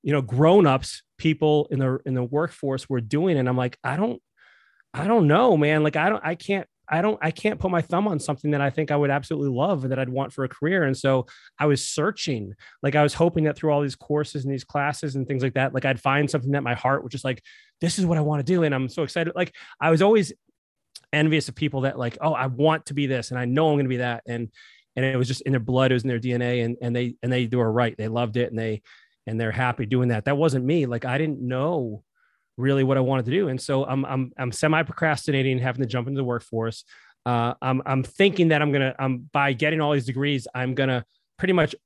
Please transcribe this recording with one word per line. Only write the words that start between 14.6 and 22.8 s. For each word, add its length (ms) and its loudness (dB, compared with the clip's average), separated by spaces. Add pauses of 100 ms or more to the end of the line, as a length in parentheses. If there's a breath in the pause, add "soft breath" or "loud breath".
classes 520 -4
and 120 -4
things 140 -2
like 140 -2
that, 180 0
like, 120 -2
I'd 140 0
find 300 2
something 220 -2
that 100 0
my 140 -2
heart 280 0
was 80 -12
just 140 -10
like, 160 -4 (400 loud breath)
"This 160 -2
is 80 2
what 140 2
I 20 2
wanna 220 0
do." 180 2
And 140 2
I'm 120 -2
so 140 -4
excited. 340 -2
Like, 160 -2 (300 loud breath)
I 80 4
was 140 6
always 280 4 (800)
envious 380 2
of 60 -16
people 260 -2
that, 160 -2
like, 240 -6
"Oh, 120 0
I 120 -2
want 400 2